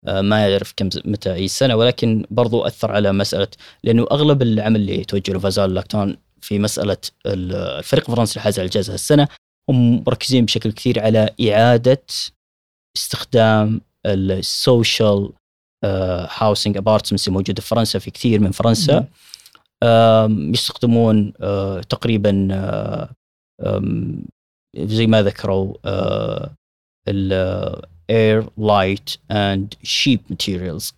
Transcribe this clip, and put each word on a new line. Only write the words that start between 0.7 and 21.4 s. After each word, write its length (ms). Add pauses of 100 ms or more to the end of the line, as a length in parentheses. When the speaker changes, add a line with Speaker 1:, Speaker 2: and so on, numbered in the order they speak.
Speaker 1:
كم 140
ز-، 140
متى 300
أي 140
سنة، 280
ولكن 540
برضو 360
أثر 260
على 200
مسألة، 360 (360)
لأنه 280
أغلب 300
العمل 380
اللي 240
توجه 280
له 60
فازال 360
لاكتان 420 (240)
في 180
مسألة 380 (300)
ال-، 280
الفريق 560
الفرنسي 220
اللي 100
حاز 160
على 80
الجائزة 260
هالسنة، 360 (420)
هم 360
مركزين 380
بشكل 280
كثير 280
على 300 (180)
إعادة 540 (960)
استخدام 840 (260)
ال-، 260
السوشيال، 1000 (520)
آه، 480
هاوسينج 440
أبارتمنتس 520
الموجودة 340
في 60
فرنسا، 300
في 120
كثير 300
من 100
فرنسا. 500
Speaker 2:
مم. 60 (760)
Speaker 1:
آم، 680
يستخدمون، 880